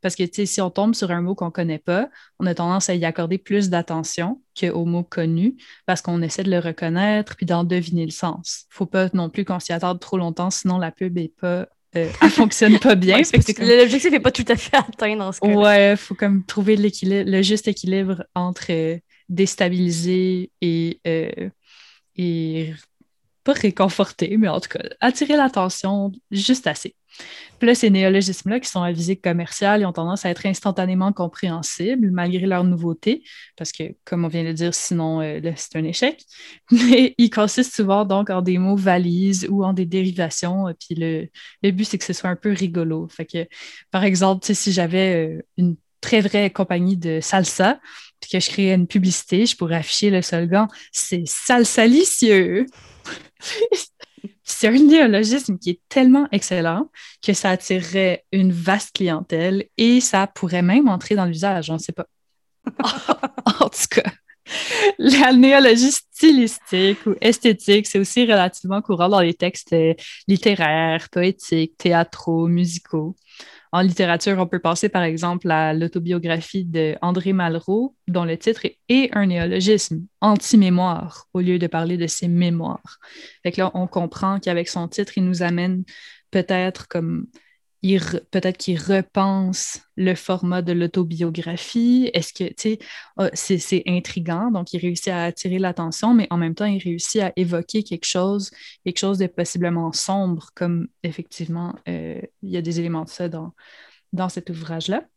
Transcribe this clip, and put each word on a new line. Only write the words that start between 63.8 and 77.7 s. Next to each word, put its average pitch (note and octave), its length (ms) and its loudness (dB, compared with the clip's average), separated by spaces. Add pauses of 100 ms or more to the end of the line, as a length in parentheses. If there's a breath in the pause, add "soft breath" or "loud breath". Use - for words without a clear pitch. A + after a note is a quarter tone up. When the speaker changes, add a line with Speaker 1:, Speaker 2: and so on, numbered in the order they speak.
Speaker 1:
cas, - 200 0 (880 loud breath)
la C4+ 360 6
néologie C4 580 8
stylistique A3 1120 2
ou G#3 160 0
esthétique, G#3+ 680 4
c'est - 120 0
aussi G3 260 2
relativement G3 560 0
courant F3+ 280 0
dans G3+ 100 4
les E3+ 140 2
textes, - 400 -4
euh, D#3+ 200 4 (340 loud breath)
littéraires, E3 840 2
poétiques, F3 640 -2
théâtraux, E3+ 720 0
musicaux. E3+ 680 -2 (560 soft breath)
En F3+ 100 0
littérature, F#3 580 0
on F3+ 80 0
peut F3+ 120 -4
penser F3 300 0
par F#3 140 -2
exemple F3 480 -2
à D#3 220 2
l'autobiographie E3 920 -4
de D#3+ 360 -2
André F3+ 320 -2
Malraux, F#3 640 -2 (120)